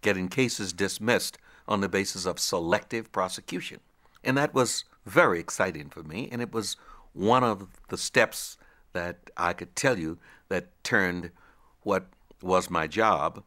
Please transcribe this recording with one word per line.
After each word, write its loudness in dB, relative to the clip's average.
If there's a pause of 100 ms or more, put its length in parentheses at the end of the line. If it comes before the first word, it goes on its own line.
getting 0
cases -2
dismissed 0 (280)
on 0
the 0
basis -2
of -2
selective -2
prosecution. -6 (420)
And 0
that 2
was 2 (220)
very 4
exciting -4
for -18
me, -8
and -6
it -8
was -4 (360)
one 4
of 0 (220)
the -8
steps 0 (360)
that -8
I 0
could -10
tell 2
you -6 (300)
that -6
turned 0 (500)
what 0 (340)
was 2
my 0
job 2